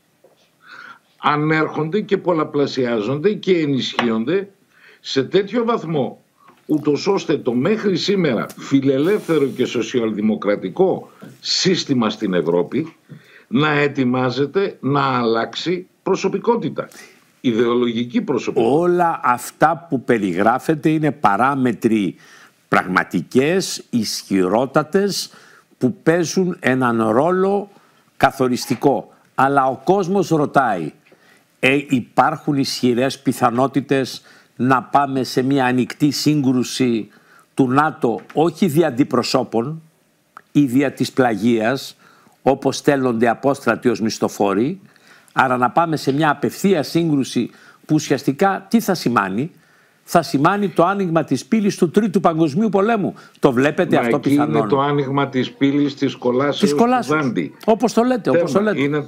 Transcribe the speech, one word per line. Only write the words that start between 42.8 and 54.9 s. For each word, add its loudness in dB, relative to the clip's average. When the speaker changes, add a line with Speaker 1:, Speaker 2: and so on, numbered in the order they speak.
Speaker 2:
απόστρατοι 0
ως -2
μισθοφόροι, -2
άρα 2
να 2
πάμε 0
σε -2
μια 2
απευθεία 0
σύγκρουση -2
που 0
ουσιαστικά 0
τι 2
θα -2
σημάνει; -2
Θα 2
σημάνει 0
το 2
άνοιγμα 0
της -4
πύλης 0
του 2
Τρίτου 2
Παγκοσμίου 2
Πολέμου. 0
Το 4
βλέπετε 2
Speaker 1:
Μα 4
Speaker 2:
αυτό 0
Speaker 1:
εκεί 0
Speaker 2:
πιθανόν; 2
Speaker 1:
είναι 0
το 2
άνοιγμα 0